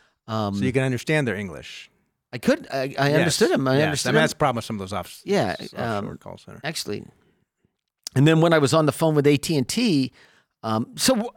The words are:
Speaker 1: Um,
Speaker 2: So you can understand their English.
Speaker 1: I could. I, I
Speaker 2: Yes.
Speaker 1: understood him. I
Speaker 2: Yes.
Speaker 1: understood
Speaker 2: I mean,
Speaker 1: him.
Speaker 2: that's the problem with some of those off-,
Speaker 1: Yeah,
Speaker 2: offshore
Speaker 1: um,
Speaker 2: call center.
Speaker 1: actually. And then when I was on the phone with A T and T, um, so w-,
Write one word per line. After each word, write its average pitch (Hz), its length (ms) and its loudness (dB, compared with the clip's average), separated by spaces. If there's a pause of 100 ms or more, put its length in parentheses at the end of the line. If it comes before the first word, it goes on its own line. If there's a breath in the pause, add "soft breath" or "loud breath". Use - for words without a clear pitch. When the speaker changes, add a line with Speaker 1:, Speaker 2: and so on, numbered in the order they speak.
(260 soft breath)
Speaker 1:
Um, 107 300 -2
Speaker 2:
So 101 80 -2
you 127 80 0
can 131 100 2
understand 135 460 0
their 95 80 -2
English. 87 540 -12 (420)
Speaker 1:
I 123 60 -8
could. - 340 0
I, 135 60 -4 (200)
I 139 120 2
Speaker 2:
Yes. 151 80 4
Speaker 1:
understood 202 320 2
him. 143 180 0
I 131 100 2
Speaker 2:
Yes. 151 60 2
Speaker 1:
understood 131 260 -2
Speaker 2:
I - 20 0
mean, 147 60 4
Speaker 1:
him. 156 40 4
Speaker 2:
that's 151 100 0
the - 60 -18
problem 131 180 0
with 113 80 -6
some 110 120 -8
of 98 40 -8
those 95 120 -10
off-, - 320 -10
Speaker 1:
Yeah, 143 360 -2
Speaker 2:
offshore - 240 -12
Speaker 1:
um, 104 340 -6
Speaker 2:
call - 200 -18
center. - 260 -20
Speaker 1:
actually. 143 400 -8 (1120)
And 135 100 8
then 160 140 6
when 170 120 4
I 160 60 6
was 139 160 2
on 160 120 4
the 139 60 2
phone 160 220 0
with 143 120 4
A 147 100 6
T 156 200 -2
and 131 120 0
T, 160 440 0 (500 soft breath)
um, 110 340 -2
so 262 180 2
w-, 208 220 -4